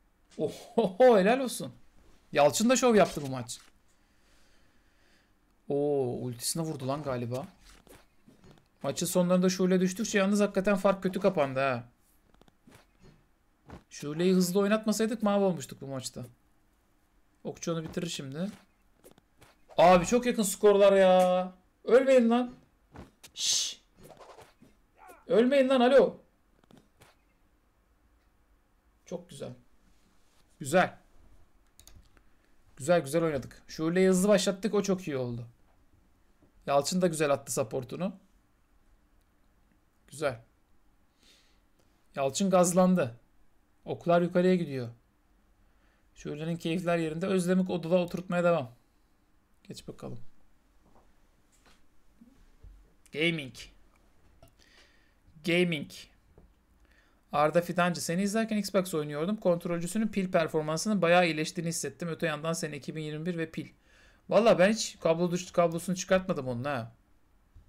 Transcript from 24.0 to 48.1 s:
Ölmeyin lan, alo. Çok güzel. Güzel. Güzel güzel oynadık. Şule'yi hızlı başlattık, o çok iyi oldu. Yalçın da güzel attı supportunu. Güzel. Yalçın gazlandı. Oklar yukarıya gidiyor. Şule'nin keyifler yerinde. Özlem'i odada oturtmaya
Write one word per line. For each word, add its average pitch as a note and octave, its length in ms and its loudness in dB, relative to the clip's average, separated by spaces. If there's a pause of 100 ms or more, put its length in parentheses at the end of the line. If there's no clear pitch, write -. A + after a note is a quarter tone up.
Ölmeyin B3+ 420 4
lan, C4 120 2
alo. B3 360 6 (3000)
Çok - 240 -12
güzel. C3+ 240 -14 (1040)
Güzel. D#3 380 0 (1800)
Güzel D#3+ 240 0
güzel D3 220 -2
oynadık. D3 440 -6
Şule'yi F3 400 0
hızlı F#3 200 4
başlattık, G3 460 0
o G3+ 100 0
çok F#3 240 -4
iyi C#3+ 100 -4
oldu. A#2+ 300 -6 (1200)
Yalçın C#3+ 340 0
da F#3 60 4
güzel D3+ 240 0
attı - 220 -4
supportunu. C#3+ 640 -6 (1900)
Güzel. C3+ 340 -8 (1700)
Yalçın C#3 340 -2
gazlandı. F3+ 720 4 (680)
Oklar E3+ 340 2
yukarıya F3+ 340 2
gidiyor. C#3 340 -6 (1300)
Şule'nin D#3+ 420 -8
keyifler E3+ 400 -2
yerinde. E3 300 -4
Özlem'i F#3 440 0
odada E3+ 240 -2
oturtmaya F3 480 -2